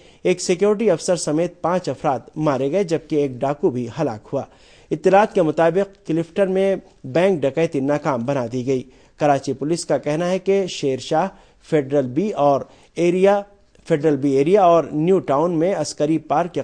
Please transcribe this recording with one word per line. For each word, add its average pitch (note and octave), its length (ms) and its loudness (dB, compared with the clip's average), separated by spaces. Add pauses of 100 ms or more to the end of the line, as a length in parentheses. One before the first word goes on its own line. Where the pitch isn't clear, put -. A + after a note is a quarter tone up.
(220)
ایک F3+ 180 0
سیکیورٹی G3+ 500 2
officer F3 260 0
سمیت D#3+ 460 -2
پانچ F3+ 260 -2
افراد C3+ 300 -2 (180)
مارے C#3 360 0
گئے، F#3+ 120 0
جبکہ D#3+ 320 -4
ایک C#3+ 140 0
ڈاکو C#3 400 -2
بھی B2 180 -6 (120)
ہلاک A#2+ 320 -6
ہوا۔ C3+ 100 -4 (480)
اطلاعات F#3+ 440 4
کے G3 80 2
مطابق E3 640 0
کلفٹن E3 460 -2
میں F#3+ 240 0 (280)
بینک E3 380 0
ڈکیتی D3 380 0
ناکام C#3+ 460 -2
بنا C3+ 260 -2
دی B2+ 140 -4
گئی۔ C3 160 -2 (340)
کراچی C#3 360 0
پولیس D#3 320 -4
کا D3 140 0
کہنا D#3 320 -4
ہے F#3 80 -2
کہ G3 280 0
شیر C3+ 320 -4
شاہ، D#3+ 280 -2 (440)
فیڈرل C#3+ 360 0
بی D#3+ 240 -2
اور C#3+ 300 2 (340)
ایریا، F#3 460 2 (480)
فیڈرل D#3 280 2
بی C#3 140 0
ایریا E3 340 4
اور E3+ 280 6
نیو E3+ 260 2
ٹاؤن D#3 400 0
میں F3+ 160 0
عسکری D#3 440 -2
پارک E3 360 -2
کے C#3+ 100 -6